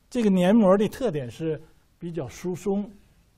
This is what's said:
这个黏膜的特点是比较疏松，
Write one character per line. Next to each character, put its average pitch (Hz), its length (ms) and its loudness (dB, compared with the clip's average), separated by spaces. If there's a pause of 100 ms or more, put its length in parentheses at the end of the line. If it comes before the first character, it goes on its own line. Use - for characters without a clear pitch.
这 247 120 -4
个 214 80 2
黏 185 240 4
膜 202 240 6
的 208 120 0
特 254 200 -4
点 139 220 -6
是 160 320 -6 (340)
比 170 140 -12
较 156 160 -8
疏 175 260 -8
松， 196 380 -4 (460)